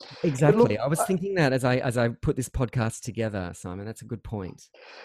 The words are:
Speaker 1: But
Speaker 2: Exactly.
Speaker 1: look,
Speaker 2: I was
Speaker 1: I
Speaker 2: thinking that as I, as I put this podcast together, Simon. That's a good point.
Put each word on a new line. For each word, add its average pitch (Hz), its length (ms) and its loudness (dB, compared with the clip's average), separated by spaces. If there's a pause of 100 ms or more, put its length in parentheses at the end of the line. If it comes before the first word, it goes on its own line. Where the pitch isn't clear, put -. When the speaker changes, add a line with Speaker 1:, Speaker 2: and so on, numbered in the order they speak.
Speaker 1:
But - 240 -8
Speaker 2:
Exactly. 147 520 6
Speaker 1:
look, - 20 -2
Speaker 2:
I 117 80 -2
was 160 140 0
Speaker 1:
I 214 40 0
Speaker 2:
thinking 190 300 -2
that 147 180 4
as 127 120 2
I, 127 140 4
as 123 200 -2
I 117 100 4
put - 260 -2
this 127 140 -4
podcast 113 540 -2
together, 104 500 -4
Simon. 95 320 -10
That's 110 160 -12
a 110 60 -18
good 117 180 -10
point. 95 460 -10 (340)